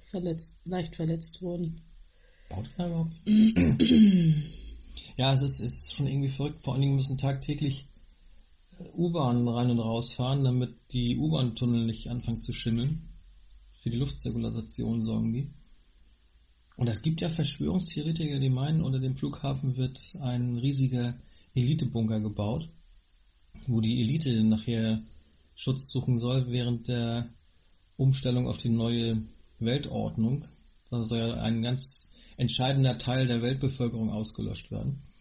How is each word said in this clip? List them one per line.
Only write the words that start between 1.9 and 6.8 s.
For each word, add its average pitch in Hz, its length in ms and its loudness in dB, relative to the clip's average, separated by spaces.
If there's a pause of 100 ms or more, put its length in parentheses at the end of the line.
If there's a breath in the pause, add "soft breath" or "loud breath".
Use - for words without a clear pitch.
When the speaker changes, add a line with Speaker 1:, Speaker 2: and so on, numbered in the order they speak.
Speaker 2:
Baut - 180 -8
ihr - 100 -18
da 175 100 -4
überhaupt? 165 280 -2 (120)
<clears throat> 214 1400 6 (500 loud breath)
Ja, 131 160 2
es 135 100 4
ist, - 180 0
es - 240 -2
ist - 100 -2
schon 147 120 0
irgendwie 139 220 0
verrückt. 143 320 -6
Vor - 140 -4
allen 135 80 2